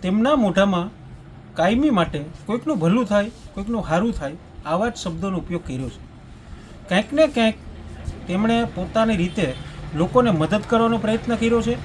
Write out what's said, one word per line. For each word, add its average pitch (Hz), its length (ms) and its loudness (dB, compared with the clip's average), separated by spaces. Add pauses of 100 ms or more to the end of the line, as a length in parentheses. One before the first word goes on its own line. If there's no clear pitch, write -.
તેમના 220 340 4
મોઢામાં 190 540 4 (640)
કાયમી 233 340 4
માટે 165 360 2 (200)
કોઈકનું 240 340 -2
ભલું 196 260 4
થાય, 202 260 2 (220)
કોઈકનું 202 340 -4
સારું 185 240 2
થાય, 151 240 -6 (300)
આવા 180 240 0
જ 226 60 -10
શબ્દોનો 185 420 -4
ઉપયોગ - 300 -6
કર્યો 127 220 -6
છે. - 140 -16 (840)
ક્યાંક 208 260 0
ને 302 140 6
ક્યાંક 226 260 2 (760)
તેમણે 226 360 2
પોતાની 220 540 0
રીતે 170 360 0 (420)
લોકોને 220 360 4
મદદ 170 360 2
કરવાનો 226 300 4
પ્રયત્ન 226 380 0
કર્યો 226 260 2
છે. 233 240 0